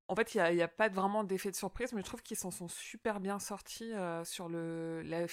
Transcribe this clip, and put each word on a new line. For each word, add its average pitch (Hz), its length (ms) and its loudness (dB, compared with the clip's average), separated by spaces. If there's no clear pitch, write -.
en 190 80 2
fait, 233 180 2
il 220 60 6
y - 20 8
a, 170 100 8
il 175 60 6
y 170 60 6
a 165 40 2
pas 214 220 4
de, 190 60 -4
vraiment 202 280 4
d'effet 190 280 0
de - 40 -4
surprise, 233 380 -4
mais 208 80 -2
je 180 60 -4
trouve 233 160 -10
qu'ils - 140 -6
s'en 185 120 -4
sont 175 180 -8
super 208 520 -4
bien 196 180 0
sortis, 226 560 -8
euh, 170 300 0
sur 170 260 -6
le, 165 540 -2
la, 165 300 0